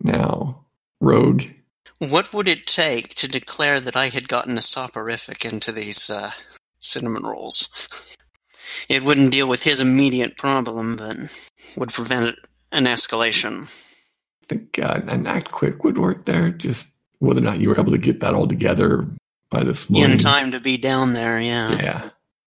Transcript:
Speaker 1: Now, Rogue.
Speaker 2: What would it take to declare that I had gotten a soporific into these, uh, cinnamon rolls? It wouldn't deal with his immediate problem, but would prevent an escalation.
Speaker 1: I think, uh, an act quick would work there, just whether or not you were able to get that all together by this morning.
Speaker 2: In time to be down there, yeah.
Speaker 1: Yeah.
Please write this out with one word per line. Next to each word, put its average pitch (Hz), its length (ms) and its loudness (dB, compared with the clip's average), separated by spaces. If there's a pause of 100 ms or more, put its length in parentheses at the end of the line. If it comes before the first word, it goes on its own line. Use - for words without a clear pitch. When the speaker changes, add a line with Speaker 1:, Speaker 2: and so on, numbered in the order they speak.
Speaker 1:
Now, - 640 -2 (360)
Rogue. 127 420 4 (560)
Speaker 2:
What 156 340 0
would 208 160 -2
it 160 180 -2
take 139 500 -2
to 135 120 -4
declare 143 500 -2
that 127 180 -6
I 131 120 2
had 127 180 -6
gotten 123 300 -2
a 117 60 -2
soporific 113 840 -4
into 110 260 -6
these, 104 380 -6
uh, 104 220 -8 (500)
cinnamon 120 440 -4
rolls? - 440 -4 (1200)
It 135 160 0
wouldn't 139 280 6
deal 135 140 2
with 123 160 0
his 143 180 2
immediate 127 580 2
problem, 117 580 -2
but 110 200 -10 (600)
would 120 160 -6
prevent 117 440 -2 (360)
an 139 120 2
escalation. 117 800 -2
Speaker 1:
I - 840 -20
think, - 300 -8
uh, - 300 -2
an - 180 -2
act - 240 -4
quick - 340 -2
would - 140 0
work - 260 0
there, 170 260 0
just - 380 -6 (300)
whether 131 220 4
or 120 40 2
not 110 160 0
you 104 80 4
were 104 100 4
able - 140 2
to - 60 4
get - 220 0
that - 140 0
all - 140 2
together - 580 2 (440)
by 62 120 0
this - 280 -2
morning. 143 220 6
Speaker 2:
In - 60 6
time 139 340 4
to 127 80 -6
be 127 180 0
down 131 340 2
there, 117 260 0
yeah. 117 340 0
Speaker 1:
Yeah. - 380 -2 (360)